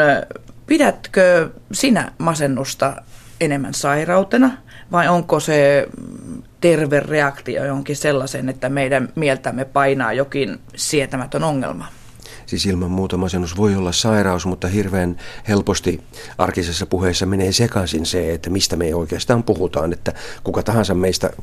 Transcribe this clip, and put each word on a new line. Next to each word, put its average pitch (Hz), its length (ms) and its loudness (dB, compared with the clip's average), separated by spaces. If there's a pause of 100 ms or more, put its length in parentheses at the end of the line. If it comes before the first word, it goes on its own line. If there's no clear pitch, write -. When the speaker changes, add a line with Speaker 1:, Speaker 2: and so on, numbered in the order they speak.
(680)
Speaker 1:
pidätkö 185 840 4 (220)
sinä 202 460 2
masennusta 139 800 -2 (460)
enemmän 143 320 0
sairautena 185 800 2 (400)
vai 170 160 4
onko 170 320 2
se 143 480 4 (720)
terve 151 380 4
reaktio 139 680 -2
johonkin 139 300 -4
sellaiseen, 139 540 -2
että 127 200 -4
meidän 135 460 0
mieltämme 131 500 -2
painaa 135 480 2
jokin 135 460 -2 (160)
sietämätön 139 680 -2
ongelma? 131 440 -2 (580)
Speaker 2:
Siis 85 200 -4
ilman 90 260 0
muuta 92 260 -2
masennus 90 400 -2
voi 101 180 4
olla 92 160 0
sairaus, 98 540 2
mutta 90 220 -2
hirveän 92 500 0 (300)
helposti 98 540 0 (360)
arkisessa 90 480 -2
puheessa 90 400 0
menee 95 260 0
sekaisin 95 540 0
se, 82 280 -2
että 82 160 -6
mistä 92 260 0
me 82 200 0
oikeastaan 85 480 0
puhutaan. 85 500 0
Että - 200 -4 (300)
kuka 92 200 -2
tahansa 107 300 0
meistä 92 360 0 (140)